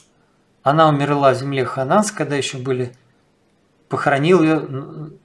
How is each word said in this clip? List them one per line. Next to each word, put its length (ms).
Она 260
умерла 460
в 40
земле 280
Хананской, 520
когда 180
ещё 240
были. 360
Похоронил 540
её 160
н-, 520